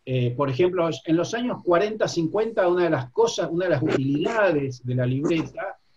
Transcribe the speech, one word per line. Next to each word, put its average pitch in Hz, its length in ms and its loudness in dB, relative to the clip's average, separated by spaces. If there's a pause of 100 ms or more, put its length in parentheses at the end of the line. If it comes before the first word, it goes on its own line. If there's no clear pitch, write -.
Eh, 123 320 0
por 139 120 0
ejemplo, 175 400 2 (160)
en 165 120 2
los 175 180 0
años 240 300 -4
cuarenta, 208 420 2
cincuenta, 202 600 0
una 175 160 2
de 160 60 2
las 135 200 -2
cosas, 214 400 0
una 175 140 -2
de 180 80 0
las 147 100 0
utilidades 147 1040 0
de 123 80 -2
la 123 100 0
libreta 143 720 -2 (200)